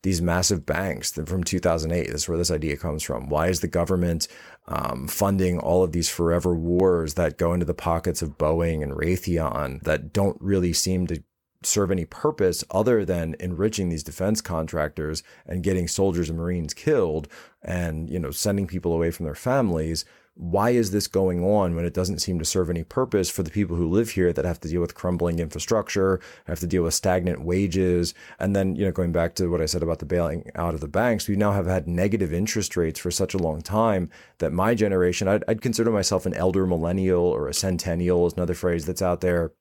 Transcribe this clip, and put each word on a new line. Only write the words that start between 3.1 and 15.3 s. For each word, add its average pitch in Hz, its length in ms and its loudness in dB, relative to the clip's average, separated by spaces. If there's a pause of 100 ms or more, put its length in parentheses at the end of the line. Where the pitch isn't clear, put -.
Why 78 200 2
is 90 100 0
the - 80 -2
government, 87 600 0 (400)
um, 62 400 -6
funding 95 520 2
all 90 240 4
of 85 80 2
these 85 180 0
forever 85 460 2
wars 85 580 2
that 80 240 0
go 85 160 2
into 87 140 0
the - 80 -2
pockets 85 480 -2
of 73 120 -6
Boeing 80 460 0
and 71 120 -4
Raytheon 76 920 -2
that 78 280 -2
don't 98 300 0
really 90 320 2
seem 92 320 0
to 80 160 -4 (400)
serve - 300 0
any 180 140 0
purpose - 680 0
other 107 340 2
than 85 340 -2
enriching 90 500 -2
these 80 140 -4
defense 101 380 -2
contractors 78 800 -4 (240)